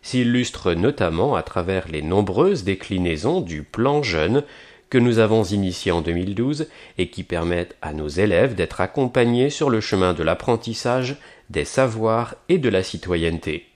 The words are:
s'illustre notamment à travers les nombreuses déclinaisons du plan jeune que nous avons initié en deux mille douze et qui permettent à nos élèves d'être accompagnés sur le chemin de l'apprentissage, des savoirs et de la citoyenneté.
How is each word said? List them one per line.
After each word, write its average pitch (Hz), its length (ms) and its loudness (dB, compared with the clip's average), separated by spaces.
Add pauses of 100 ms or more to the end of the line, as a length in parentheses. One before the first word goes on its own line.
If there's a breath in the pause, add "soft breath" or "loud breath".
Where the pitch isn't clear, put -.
s'illustre 120 680 0
notamment 98 600 0
à 87 80 -2
travers 92 460 -4
les 78 160 -6
nombreuses 101 600 2
déclinaisons 95 760 -2
du 80 220 -8
plan 143 400 0
jeune 98 400 0 (480 loud breath)
que 131 80 4
nous 120 180 4
avons 110 260 4
initié 95 480 -2
en 85 100 2
deux 85 100 -2
mille 92 240 -2
douze 143 320 -2 (320 loud breath)
et 87 100 -2
qui 90 140 -10
permettent 85 580 -2
à 78 120 -8
nos 76 160 -6
élèves 98 440 2
d'être 90 260 -4
accompagnés 123 720 2
sur 147 220 0
le 110 100 2
chemin 92 320 2
de 80 80 -4
l'apprentissage, 120 920 -2 (340 loud breath)
des 73 160 -2
savoirs 113 720 0 (120)
et 175 120 4
de 123 100 2
la 95 140 2
citoyenneté. 82 800 -2 (100)